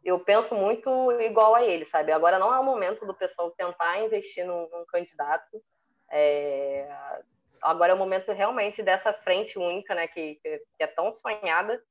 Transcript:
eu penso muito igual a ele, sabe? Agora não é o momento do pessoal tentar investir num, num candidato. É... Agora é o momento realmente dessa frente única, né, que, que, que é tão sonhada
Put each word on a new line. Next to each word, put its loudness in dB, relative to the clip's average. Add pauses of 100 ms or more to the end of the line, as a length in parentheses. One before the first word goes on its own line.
eu 0
penso 2
muito 0 (320)
igual 6
a 4
ele, 0
sabe? 0
Agora 4
não 2
é 2
o 0
momento -2
do -8
pessoal -6
tentar -4
investir -4
num, -6
num -12
candidato. -6 (500)
É... 0 (760)
Agora 4
é 8
o 2
momento -2
realmente -2
dessa 2
frente -2
única, -4
né, -2
que, -10
que, -8
que -8
é 0
tão -4
sonhada -4